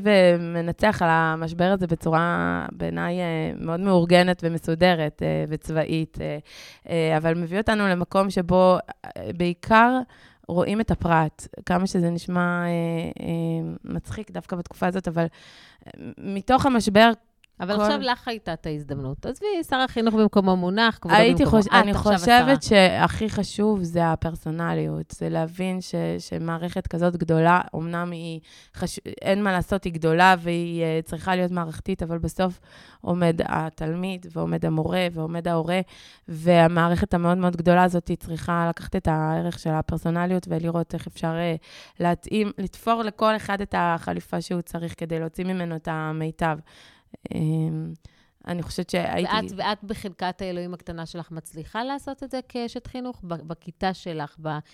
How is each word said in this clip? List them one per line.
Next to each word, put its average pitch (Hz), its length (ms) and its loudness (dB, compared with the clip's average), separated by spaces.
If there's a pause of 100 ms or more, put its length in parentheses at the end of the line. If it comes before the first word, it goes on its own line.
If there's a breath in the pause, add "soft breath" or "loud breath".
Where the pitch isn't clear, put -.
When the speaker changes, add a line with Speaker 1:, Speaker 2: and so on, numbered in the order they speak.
Speaker 1:
ומנצח 175 1000 4
על 170 100 4
המשבר 160 520 0
הזה 185 220 2
בצורה, 170 840 0
בעיניי, 170 480 -4
אה, 165 380 -4
מאוד 165 220 -6
מאורגנת 180 640 6
ומסודרת, 165 800 0
אה, 156 260 -2
וצבאית, 160 720 -4
אה, 151 180 -8 (500 loud breath)
אה, 160 280 0
אבל 165 180 0
מביא 175 240 -4
אותנו 214 300 0
למקום 190 420 0
שבו, 185 460 4 (300)
אה, - 40 -14 (260)
בעיקר 220 640 4 (500 soft breath)
רואים 180 320 0
את 220 100 -2
הפרט, 160 560 0 (200)
כמה 185 200 0
שזה 175 240 0
נשמע, 175 540 -2
אה, 175 40 -2 (580)
אה, 165 460 -4 (120)
מצחיק - 460 -10
דווקא 180 260 -10
בתקופה - 300 -6
הזאת, 185 220 -4
אבל, 165 180 0 (600 loud breath)
אה, - 40 -18 (280)
מתוך 247 480 0
המשבר 226 460 6 (480)
Speaker 2:
אבל 185 160 -4
Speaker 1:
כל 214 60 -2
Speaker 2:
עכשיו 208 180 2
לך 240 280 -4
הייתה 214 240 -8
את - 140 -10
ההזדמנות. 143 600 -8
עזבי, 269 200 -8 (240)
שר 269 60 0
החינוך 240 380 0
במקומו 202 420 4
מונח, 180 420 0
כבודו 180 180 4
Speaker 1:
הייתי 220 280 8
Speaker 2:
במקומו. 220 180 6
Speaker 1:
חוש-, 196 40 -2
Speaker 2:
את - 60 -8 (100)
Speaker 1:
אני 208 80 0
Speaker 2:
עכשיו 202 220 2
Speaker 1:
חושבת 240 500 6
Speaker 2:
השרה. 208 160 6
Speaker 1:
שהכי 180 520 4
חשוב 208 520 0
זה 165 300 2
הפרסונליות, 160 1040 -4
זה 165 120 -6
להבין 175 520 -4
ש-, - 140 -8 (240)
שמערכת 165 680 -6
כזאת 175 300 0
גדולה, 165 440 4 (140)
אמנם 170 360 -6
היא 165 300 -10 (340 loud breath)
חש-, - 240 -8 (240)
אין 196 200 0
מה 202 100 2
לעשות, 185 320 -2
היא 180 80 -6
גדולה 165 460 6
והיא, 170 460 -4
אה, 160 200 0
צריכה 175 320 -4
להיות 180 140 0
מערכתית, 175 520 -6
אבל 170 160 -4
בסוף 180 420 -2 (400 loud breath)
עומד 170 440 2
התלמיד, 175 880 -4
ועומד 165 340 -2
המורה, 165 460 0
ועומד 165 360 -6
ההורה, 170 320 0 (480 loud breath)
והמערכת 170 840 4
המאוד 175 240 2
מאוד 180 180 2
גדולה 175 280 6
הזאת, 180 240 0
היא 175 80 -2
צריכה 170 520 -4
לקחת - 280 -6
את 185 120 -2
הערך 160 500 0
של - 120 -4
הפרסונליות 170 800 -2
ולראות 165 440 -2
איך 165 120 -8
אפשר, 165 300 -6
אה, 170 180 -2 (460 loud breath)
להתאים, 202 580 -2
לתפור 226 440 -4
לכל 220 340 0
אחד 202 240 -6
את 196 180 -6
החליפה 175 600 -4
שהוא 175 200 -6
צריך 170 360 -10
כדי 165 240 -6
להוציא 165 240 -8
ממנו 180 320 -4
את 160 140 -10
המיטב. 160 680 -4 (760 soft breath)
אמ, 160 580 -2 (560 soft breath)
אני 175 140 -6
חושבת - 280 -8
שהייתי 170 400 -2
Speaker 2:
ואת, 196 260 -4
ואת 196 280 -6
בחלקת 190 580 -8
האלוהים 180 320 -8
הקטנה 170 320 -10
שלך 170 240 -12
מצליחה 160 540 -10
לעשות 269 380 -10
את 262 80 -12
זה 262 180 -8
כאשת 240 380 -8
חינוך? 247 380 -12
ב-, 170 100 -8 (140)
בכיתה 180 460 -6
שלך, 156 480 -10
ב-, 156 160 -6 (160 soft breath)